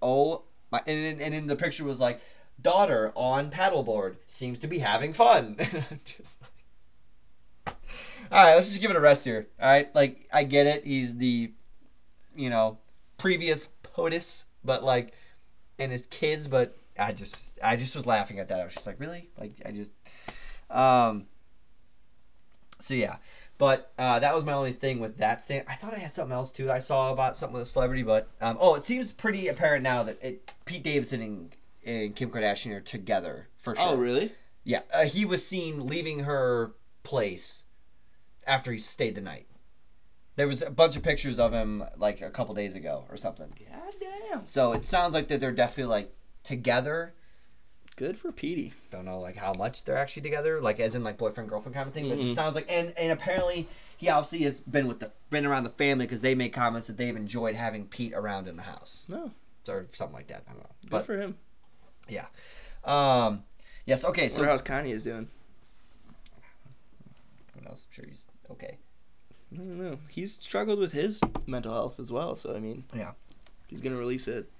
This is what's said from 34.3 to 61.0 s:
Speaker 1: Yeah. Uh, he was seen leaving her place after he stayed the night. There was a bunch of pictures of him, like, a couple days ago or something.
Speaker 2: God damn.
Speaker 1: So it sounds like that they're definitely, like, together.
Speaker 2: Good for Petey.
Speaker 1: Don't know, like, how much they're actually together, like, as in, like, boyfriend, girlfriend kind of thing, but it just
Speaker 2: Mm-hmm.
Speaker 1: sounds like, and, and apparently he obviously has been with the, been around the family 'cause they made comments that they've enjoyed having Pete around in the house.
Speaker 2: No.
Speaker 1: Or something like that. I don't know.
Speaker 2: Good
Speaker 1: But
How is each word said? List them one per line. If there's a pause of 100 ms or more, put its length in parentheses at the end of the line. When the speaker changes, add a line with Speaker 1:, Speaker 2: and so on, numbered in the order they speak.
Speaker 1:
Yeah. (120)
Uh,
he
was
seen
leaving
her (280)
place (800)
after
he
stayed
the
night. (880)
There
was
a
bunch
of
pictures
of
him, (140)
like,
a
couple
days
ago
or
something.
Speaker 2:
God
damn.
Speaker 1:
So
it
sounds
like
that
they're
definitely,
like, (300)
together. (800)
Speaker 2:
Good
for
Petey. (180)
Speaker 1:
Don't
know,
like,
how
much
they're
actually
together,
like,
as
in,
like,
boyfriend,
girlfriend
kind
of
thing,
but
it
just
Speaker 2:
Mm-hmm.
Speaker 1:
sounds
like,
and,
and
apparently (300)
he
obviously
has
been
with
the, (200)
been
around
the
family
'cause
they
made
comments
that
they've
enjoyed
having
Pete
around
in
the
house.
Speaker 2:
No. (360)
Speaker 1:
Or
something
like
that.
I
don't
know. (140)
Speaker 2:
Good
Speaker 1:
But